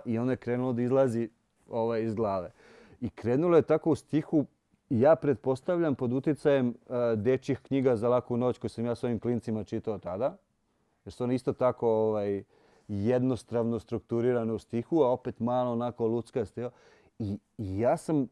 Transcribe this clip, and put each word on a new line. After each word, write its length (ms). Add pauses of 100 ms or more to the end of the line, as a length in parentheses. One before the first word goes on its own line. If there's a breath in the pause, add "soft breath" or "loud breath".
i 140
ono 140
je 40
krenulo 360
da 100
izlazi, 460 (420)
ovaj, 320
iz 120
glave. 360 (500 loud breath)
I 100
krenulo 460
je 60
tako 280
u 40
stihu, 500 (460)
ja 260
pretpostavljam 800
pod 180
uticajem, 640 (140)
a, 280
dečjih 440
knjiga 360
za 120
laku 280
noć 220
koje 120
sam 160
ja 80
svojim 260
klincima 440
čitao 340
tada, 380 (680)
jer 80
su 120
one 100
isto 180
tako, 360
ovaj, 540 (480 soft breath)
jednostravno 880
strukturirane 760
u 60
stihu, 440
a 100
opet 280
malo 320
onako 340
luckaste. 640 (480 soft breath)
I, 200 (200)
i 200
ja 180
sam, 360